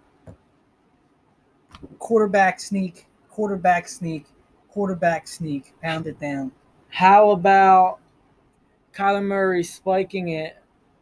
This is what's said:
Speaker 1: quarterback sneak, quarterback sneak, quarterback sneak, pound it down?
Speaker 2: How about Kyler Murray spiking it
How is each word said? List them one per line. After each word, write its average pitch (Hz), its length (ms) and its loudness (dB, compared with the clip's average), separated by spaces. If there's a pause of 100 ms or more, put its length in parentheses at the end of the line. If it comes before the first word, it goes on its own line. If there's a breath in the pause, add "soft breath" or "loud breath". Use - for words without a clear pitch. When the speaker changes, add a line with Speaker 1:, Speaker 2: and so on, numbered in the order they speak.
(2000)
Speaker 1:
quarterback 202 600 0
sneak, 190 460 -8 (240)
quarterback 180 580 -2
sneak, 160 380 -10 (420)
quarterback 180 600 -4
sneak, 147 520 -10
pound 160 280 -8
it 151 120 -14
down? 139 320 -8 (380)
Speaker 2:
How 202 400 6
about 190 680 4 (960)
Kyler 202 280 -2
Murray 190 420 -2
spiking 190 680 -4
it 160 260 -8 (460)